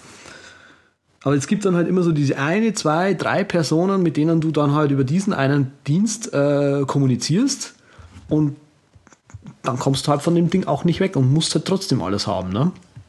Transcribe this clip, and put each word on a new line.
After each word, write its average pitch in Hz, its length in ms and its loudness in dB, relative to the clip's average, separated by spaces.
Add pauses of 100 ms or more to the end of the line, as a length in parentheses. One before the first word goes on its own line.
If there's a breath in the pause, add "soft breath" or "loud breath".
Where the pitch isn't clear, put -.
(1200 loud breath)
Aber 139 120 2
es 139 120 0
gibt 208 180 -2
dann 185 100 2
halt 170 140 2
immer 180 140 2
so 170 100 2
diese 147 260 0
eine, 196 360 0
zwei, 170 400 0
drei 147 300 -2
Personen, 180 580 0
mit 151 160 0
denen 160 240 2
du 160 80 0
dann 147 220 2
halt 147 180 2
über 139 140 2
diesen 190 280 0
einen 139 400 2 (140)
Dienst, 196 480 -2
äh, 143 520 2
kommunizierst 139 880 0 (540 loud breath)
und 151 280 0 (1080)
dann 127 160 -4
kommst 135 280 -2
du 147 40 0
halt 143 100 2
von 170 140 0
dem 170 160 2
Ding 185 160 0
auch 143 180 -2
nicht 165 160 0
weg 190 160 0
und 131 160 2
musst 160 220 0
halt 160 100 -2
trotzdem 180 380 -2
alles 95 240 -4
haben, 92 240 -4
ne? 135 220 0 (360)